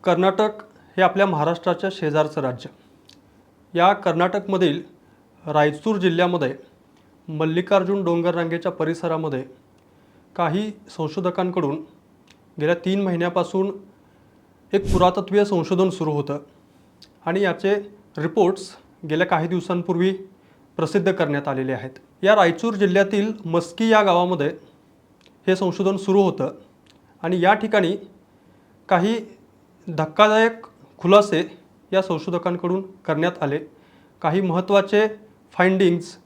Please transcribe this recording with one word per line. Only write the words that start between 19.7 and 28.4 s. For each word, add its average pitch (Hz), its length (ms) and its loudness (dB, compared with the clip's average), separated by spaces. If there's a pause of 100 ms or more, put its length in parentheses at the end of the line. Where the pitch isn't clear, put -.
प्रसिद्ध 175 340 0
करण्यात 147 360 -2
आलेले 131 240 -4
आहेत. 131 200 -8 (320)
या 208 120 6
रायचूर 190 380 2
जिल्ह्यातील 202 600 0 (120)
मस्की 170 440 -2
या 214 120 6
गावामध्ये 175 500 2 (960)
हे 185 80 2
संशोधन 190 420 -2
सुरू 196 240 2
होतं - 300 0 (720)
आणि 170 180 -2
या 190 120 6
ठिकाणी 208 440 0 (920)